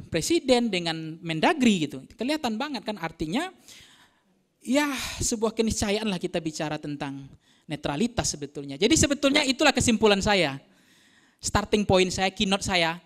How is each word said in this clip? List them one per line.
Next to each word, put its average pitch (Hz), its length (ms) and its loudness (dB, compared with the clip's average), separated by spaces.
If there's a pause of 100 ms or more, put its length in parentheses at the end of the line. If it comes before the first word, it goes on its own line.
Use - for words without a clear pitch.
presiden, 247 640 2
dengan 160 480 -4
Mendagri 190 720 2
gitu. 135 240 -14
Kelihatan 262 400 -4
banget 240 320 -8
kan 214 160 -4
artinya, 165 480 -4 (1120)
ya 285 240 0 (320)
sebuah 220 320 -2
keniscayaan 220 560 -2
lah 185 160 -4
kita 175 160 -4
bicara 156 400 -6
tentang 143 480 -10 (400)
netralitas 151 640 -4
sebetulnya. 143 480 -10
Jadi 233 160 4
sebetulnya 285 480 2
itulah 269 320 2
kesimpulan 208 480 4
saya. 180 320 2 (880)
Starting 208 400 0
point 185 240 4
saya, 190 240 -2
keynote 196 320 0
saya, 175 420 0